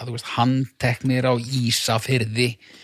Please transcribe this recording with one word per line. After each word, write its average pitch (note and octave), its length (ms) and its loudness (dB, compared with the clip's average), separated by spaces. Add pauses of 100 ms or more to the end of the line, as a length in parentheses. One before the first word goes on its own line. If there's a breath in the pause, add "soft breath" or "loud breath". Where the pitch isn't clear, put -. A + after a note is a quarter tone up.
þú A#2+ 160 -8
veist, - 180 -12
handteknir B2+ 880 0
á B2+ 120 4
Ísafirði, A#2 1120 0 (360 soft breath)